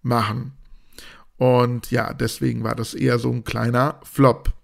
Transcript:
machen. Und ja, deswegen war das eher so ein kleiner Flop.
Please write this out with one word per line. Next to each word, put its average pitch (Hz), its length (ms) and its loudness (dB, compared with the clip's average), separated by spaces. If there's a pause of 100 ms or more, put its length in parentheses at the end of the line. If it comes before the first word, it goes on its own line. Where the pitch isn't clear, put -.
machen. 117 500 -2 (840)
Und 123 540 2
ja, 117 220 -2
deswegen 117 520 -2
war 113 100 -2
das 113 180 -8
eher 123 260 0
so 123 120 -2
ein 120 140 -4
kleiner 120 580 -2
Flop. - 480 2 (120)